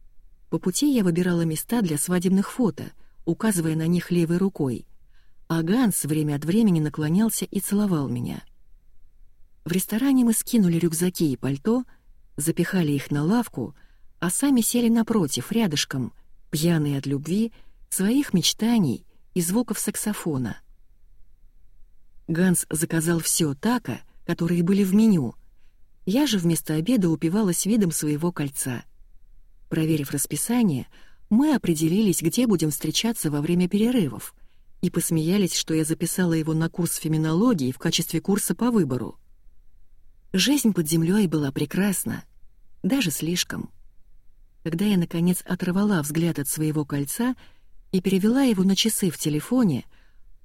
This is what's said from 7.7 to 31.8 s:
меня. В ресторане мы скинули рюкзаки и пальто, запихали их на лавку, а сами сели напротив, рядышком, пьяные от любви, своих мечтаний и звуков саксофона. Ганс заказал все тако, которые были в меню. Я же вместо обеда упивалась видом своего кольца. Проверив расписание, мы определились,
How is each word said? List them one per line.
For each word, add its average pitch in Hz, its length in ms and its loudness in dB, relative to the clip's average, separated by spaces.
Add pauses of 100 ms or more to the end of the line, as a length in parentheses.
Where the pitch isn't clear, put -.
меня. 120 340 -6 (1200)
В 156 80 -6
ресторане 247 520 2
мы 233 80 4
скинули 185 460 2
рюкзаки 165 540 0
и 120 40 -4
пальто, 214 480 -2 (520)
запихали 165 560 0
их 139 180 -2
на 147 120 0
лавку, 175 540 -2 (420)
а 175 120 -2
сами 269 320 2
сели 240 260 2
напротив, 220 640 0
рядышком, 147 600 -2 (380)
пьяные 151 480 0
от 139 80 -8
любви, 156 460 -2 (380)
своих 240 420 0
мечтаний 196 760 2 (280)
и 180 60 0
звуков 208 380 -2
саксофона. 147 800 -4 (1700)
Ганс 170 440 2
заказал 165 500 -2
все 151 340 0
тако, - 440 -2 (260)
которые 170 380 0
были 196 220 4
в 185 100 0
меню. 202 400 4 (720)
Я 262 200 2
же 214 120 0
вместо 165 360 0
обеда 175 360 2
упивалась 170 560 0
видом 202 260 2
своего 151 400 -2
кольца. 139 520 -6 (840)
Проверив 156 420 0
расписание, 151 760 0 (420)
мы 277 260 4
определились, 170 680 2